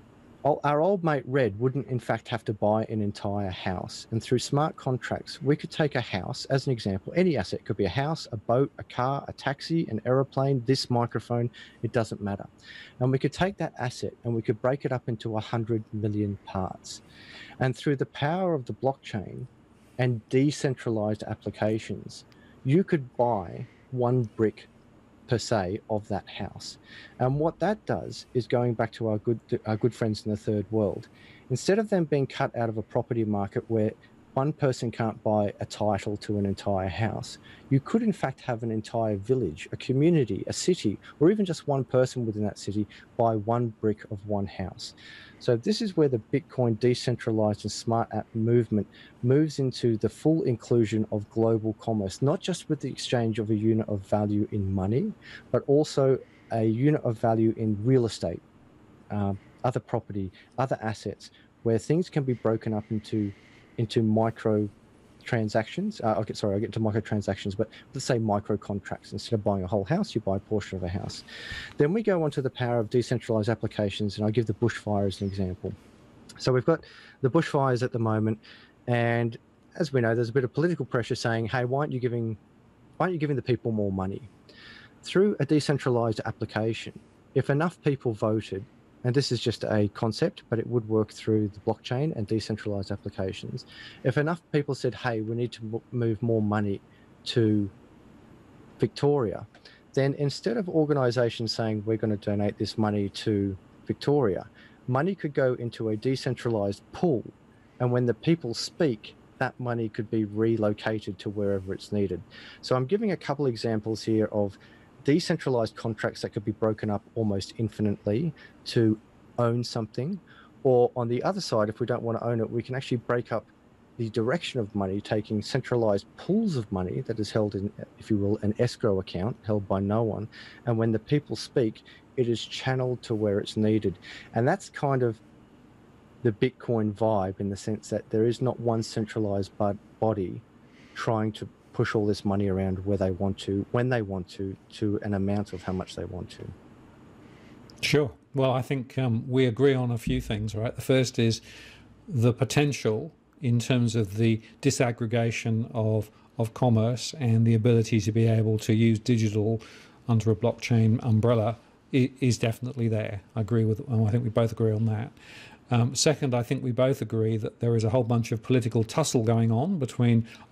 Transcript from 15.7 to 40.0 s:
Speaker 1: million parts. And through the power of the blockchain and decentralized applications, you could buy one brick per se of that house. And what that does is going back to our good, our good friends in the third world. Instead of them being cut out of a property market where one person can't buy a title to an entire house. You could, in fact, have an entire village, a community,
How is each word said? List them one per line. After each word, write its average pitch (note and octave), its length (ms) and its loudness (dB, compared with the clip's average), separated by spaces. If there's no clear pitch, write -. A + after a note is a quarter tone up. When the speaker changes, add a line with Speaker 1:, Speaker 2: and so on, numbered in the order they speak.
Speaker 1:
million G#2 540 -2
parts. - 560 -8
And C3 160 0
through D3 200 0
the C3+ 100 -2
power E3+ 480 -2
of C3 100 -4
the A#2 80 -10
blockchain B2 720 -6
and B2 320 0
decentralized B2 920 0
applications, - 1000 -4
you D#3 160 4
could C#3+ 360 -2
buy A#2+ 480 -2
one B2 320 2
brick - 320 0
per A#2+ 80 2
se G2+ 440 -2
of G#2+ 180 -2
that G2 180 -6
house. - 520 -12
And C3 200 0
what D#3+ 220 0
that G#3+ 240 0
does E2 480 -6
is B2 140 0
going B2 260 2
back A2 200 0
to A2+ 160 -2
our G#2+ 100 0
good, A2+ 200 -2
our G#2+ 100 0
good A#2 180 0
friends G#2+ 300 -2
in A2 60 -2
the G#2 60 0
third G#2 340 -2
world. G#2+ 380 0
Instead F#3 280 2
of G#3+ 120 -2
them F3+ 140 2
being C#3+ 220 0
cut - 300 -4
out A#2 140 0
of G#2+ 80 -6
a G#2+ 40 -4
property A#2 420 -2
market G#2 440 -2
where A2 240 2
one C#3 180 2
person B2+ 380 -2
can't A2 320 -4
buy G#2+ 380 2
a G#2 60 -6
title G#2 520 -2
to G#2 200 -4
an G2 80 0
entire G2 420 -2
house. G2+ 500 -4
You C#3 100 4
could, A3+ 220 0
in A3 100 2
fact, - 300 -4
have A#2 200 -4
an A#2 80 -2
entire A2 460 -2
village, G2+ 560 -2
a - 40 -8
community, C#3 720 2